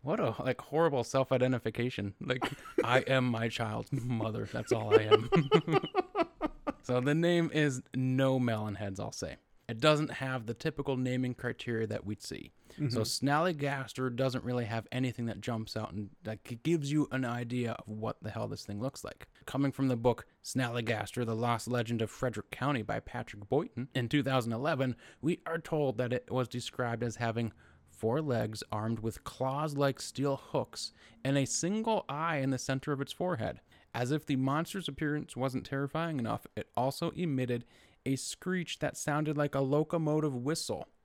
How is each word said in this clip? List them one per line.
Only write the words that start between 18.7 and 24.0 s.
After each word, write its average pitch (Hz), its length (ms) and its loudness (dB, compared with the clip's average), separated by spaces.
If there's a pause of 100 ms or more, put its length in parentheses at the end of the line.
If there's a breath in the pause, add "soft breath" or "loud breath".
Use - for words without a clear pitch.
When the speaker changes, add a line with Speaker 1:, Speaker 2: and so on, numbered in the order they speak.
Speaker 1:
looks 131 220 -6
like. - 240 -12 (180 loud breath)
Coming 135 260 2
from 135 160 0
the 127 100 2
book 117 280 2 (180 soft breath)
Snallygaster, 120 840 -2
The 113 80 0
Lost 117 320 0
Legend 117 340 0
of 107 80 0
Frederick 117 400 -4
County 131 320 -2
by 107 200 -4
Patrick 104 480 -10
Boyton 135 440 0
in 120 160 -2